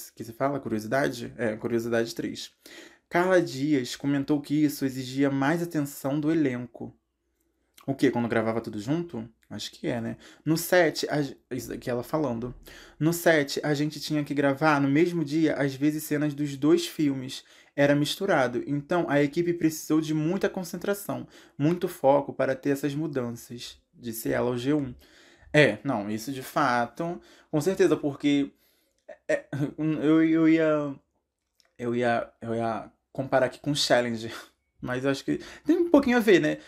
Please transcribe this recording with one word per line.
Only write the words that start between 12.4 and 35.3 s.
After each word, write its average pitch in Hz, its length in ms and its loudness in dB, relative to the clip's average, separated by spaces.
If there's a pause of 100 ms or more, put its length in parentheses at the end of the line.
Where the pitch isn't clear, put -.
"No 151 120 2
set, 165 520 2
a 147 100 2
gente 151 260 -2
tinha 151 240 -2
que 147 100 -6
gravar 139 460 4
no 139 80 2
mesmo 165 380 2
dia, 147 300 2
às 139 180 0
vezes, 147 300 -2
cenas 147 320 -2
dos 143 200 -4
dois 156 320 4
filmes. 135 560 -4 (320)
Era 143 200 4
misturado. 147 720 0
Então, 147 420 -2
a 143 120 4
equipe 170 320 0
precisou 156 480 0
de 156 120 -2
muita 170 360 0
concentração, 185 760 -6 (300)
muito 170 300 0
foco 139 460 2
para 135 220 0
ter 143 160 -2
essas 139 220 -2
mudanças", 123 840 -8 (140)
disse 117 380 -8
ela 123 180 0
ao 123 80 -2
G 127 160 -2
um. 139 200 -2 (600)
É, 123 300 6
não, 107 280 -2
isso 110 200 -6
de 131 120 -8
fato, 143 760 0 (300)
com 151 120 0
certeza, 180 360 4
porque 143 540 0 (760)
é, - 180 -2 (320)
eu, 156 460 2
eu 160 240 4
ia, 156 480 2 (840)
eu 120 180 -4
ia, 120 360 0 (100)
eu 117 140 -6
ia 113 360 -4 (200)
comparar 131 360 2
aqui - 120 -8
com - 120 -4
o 147 40 0
Challenge, 120 560 0 (220)
<laughs> - 260 -20
mas 127 240 -6
eu 139 80 2
acho 135 140 -4
que 151 140 -2 (260)